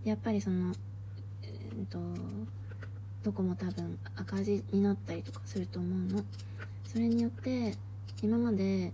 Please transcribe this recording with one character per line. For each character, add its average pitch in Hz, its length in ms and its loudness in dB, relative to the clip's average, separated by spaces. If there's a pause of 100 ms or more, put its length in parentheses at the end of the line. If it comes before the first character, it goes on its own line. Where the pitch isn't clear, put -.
や 214 120 2
っ - 80 -4
ぱ 226 80 2
り 202 100 4
そ 196 80 0
の、 180 240 4 (680)
え - 400 -6
っ - 40 -2
と、 180 120 -4 (1200)
ど 214 100 0
こ 196 120 0
も 180 120 2
多 180 140 0
分 175 300 -2 (160)
赤 196 280 -2
字 208 280 2
に 196 100 6
な 202 120 6
っ - 20 2
た - 180 -4
り 170 80 -2
と - 100 -6
か - 140 -8
す - 140 -4
る 90 80 0
と 180 120 -4
思 92 160 2
う 92 120 2
の。 202 160 2 (640)
そ - 120 -2
れ 233 100 6
に 233 140 6
よ 233 60 4
っ 240 40 0
て、 247 440 0 (480)
今 220 160 6
ま 240 120 4
で 190 420 4